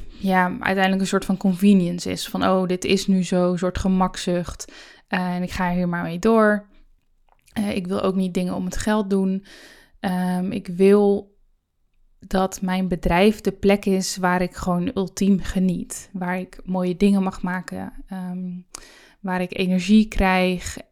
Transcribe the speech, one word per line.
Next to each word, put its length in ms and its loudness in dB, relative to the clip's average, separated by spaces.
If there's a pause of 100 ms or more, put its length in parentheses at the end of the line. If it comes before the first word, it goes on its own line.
(200)
ja, 300 2
uiteindelijk 520 0
een 60 0
soort 180 0
van 120 -2
convenience 720 2
is. 160 -8
Van, 160 -4
"Oh, 240 2
dit 180 -4
is 220 0
nu 160 4
zo, 280 2
een 60 -2
soort 200 -4
gemakzucht. 960 -2 (340)
Eh, 280 -2
en 80 -4
ik 80 -6
ga 200 -2
hier 180 0
maar 140 -4
mee 160 -6
door. 480 4 (880)
Eh, 220 -4
ik 120 -6
wil 140 -4
ook 140 0
niet 180 -2
dingen 220 -4
om 100 -6
het 120 -6
geld 320 -2
doen. 360 0 (540)
Ehm, 520 -2
ik 160 -8
wil 720 4 (800)
dat 420 -2
mijn 260 -2
bedrijf 540 2
de 100 -2
plek 340 2
is 320 0
waar 240 0
ik 140 -4
gewoon 400 -2
ultiem 440 0
geniet. 760 -4
Waar 260 -4
ik 240 -12
mooie 340 -2
dingen 260 4
mag 180 -6
maken. 520 -8 (140)
Ehm, 540 -10 (580)
waar 220 -2
ik 160 -6
energie 500 4
krijg. 720 0 (140)